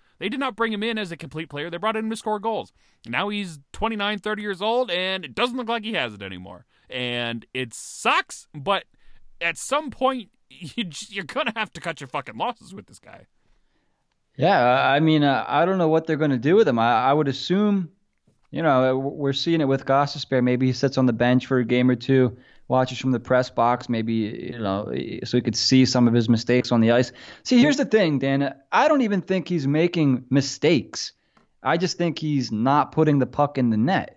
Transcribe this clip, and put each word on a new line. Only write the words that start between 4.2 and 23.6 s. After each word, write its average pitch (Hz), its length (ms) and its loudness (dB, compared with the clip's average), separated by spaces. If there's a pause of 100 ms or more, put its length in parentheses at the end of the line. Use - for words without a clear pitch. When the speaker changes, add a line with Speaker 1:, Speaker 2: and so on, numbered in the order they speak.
Speaker 1:
years 196 180 -6
old, 226 300 0
and 185 340 -4
it - 120 -14
doesn't 240 200 -2
look 233 120 -6
like 226 160 -4
he 220 100 -6
has 123 200 -4
it 101 60 -14
anymore. 92 460 -12 (240)
And 120 640 -6
it 127 180 -6
sucks, - 800 -6
but 160 320 -4 (560)
at 170 160 -4
some 294 340 -6
point, 262 400 -4 (100)
<laughs> - 100 -20
you 160 340 -8
j-, 160 300 -12
you're 190 100 -8
gonna 247 320 -6
have 214 160 -6
to 170 80 -14
cut 160 220 -8
your 135 60 -12
fucking 135 280 -10
losses 190 380 -8
with - 120 -18
this - 120 -20
guy. - 300 -20 (1080)
Speaker 2:
Yeah, 156 240 4
I, 135 360 4
I 147 40 4
mean, 156 240 4
uh, 131 240 2
I 151 160 2
don't 190 140 0
know 165 100 2
what 160 180 2
they're 156 120 -2
gonna 147 180 0
do 139 180 2
with 214 140 6
him. 120 100 2
I, 117 140 4
I 127 220 2
would 151 140 2
assume, 190 600 0 (600)
you 147 120 -6
know, 131 260 4
w-, 135 200 0
we're 143 240 -2
seeing 165 300 0
it 135 60 0
with 135 180 0
Gostisbehere. 139 580 0
Maybe 127 220 2
he 127 80 2
sits 131 240 -2
on 127 80 4
the 120 80 2
bench 123 320 2
for 131 120 2
a 123 60 2
game 123 260 2
or 123 60 2
two, 127 400 2 (320)
watches 127 300 0
from 131 120 -2
the 120 100 0
press 127 300 0
box, 120 380 0